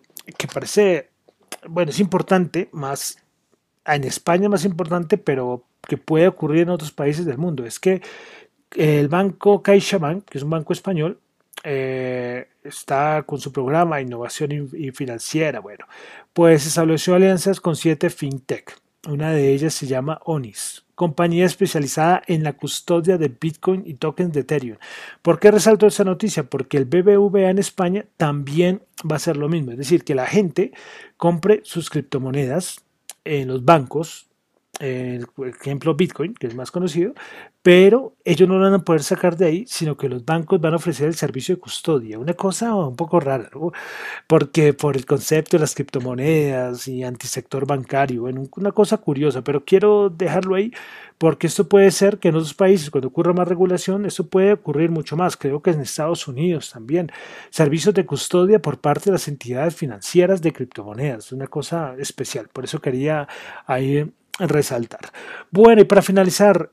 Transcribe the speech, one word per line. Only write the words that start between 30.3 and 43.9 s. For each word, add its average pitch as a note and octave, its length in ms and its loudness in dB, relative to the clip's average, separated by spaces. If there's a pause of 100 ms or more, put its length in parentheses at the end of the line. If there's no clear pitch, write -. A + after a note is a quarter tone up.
compre F3 460 2
sus - 280 -10
criptomonedas C#3 920 -4 (400)
en C#3+ 240 -4
los C3 160 -4
bancos, D3 640 2 (520)
eh, B2+ 440 -6 (120)
por C3 120 -10
ejemplo C#3 480 -4
Bitcoin, F3 380 -2
que - 140 -8
es A2+ 80 -10
más B2+ 140 -12
conocido, F3+ 440 -2 (480)
pero G3 520 6 (120)
ellos F3+ 220 4
no F#3 120 2
van G3 140 4
a G3 100 2
poder D#3+ 200 0
sacar F3 340 0
de F#3 80 2
ahí, E3+ 220 0
sino D3+ 280 -6
que C#3+ 140 -6
los B2 160 -8
bancos E3 340 0
van D#3+ 140 0
a - 20 2
ofrecer D#3 320 -4
el E3 80 -4
servicio C#3+ 400 -4
de F3 60 -6
custodia, A2+ 580 -4
una D3+ 140 -4
cosa G#3 420 -4
un C#3+ 220 -2
poco E3+ 240 0
rara, C3 340 -4
¿no? D#3+ 160 -6 (560)